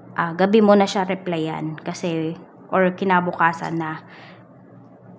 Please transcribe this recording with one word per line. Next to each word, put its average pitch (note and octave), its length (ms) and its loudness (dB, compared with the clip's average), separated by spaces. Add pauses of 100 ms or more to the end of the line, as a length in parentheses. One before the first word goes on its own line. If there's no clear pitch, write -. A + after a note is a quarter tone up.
(160)
ah, E3+ 200 -4
gabi G3 280 4
mo G#3 120 8
na G3 120 4
siya G3 160 -2
replyan D#3+ 760 -6
kasi, E3 560 -6 (360)
or F#3 240 2
kinabukasan F3 800 0
na. D#3+ 280 -8 (1160)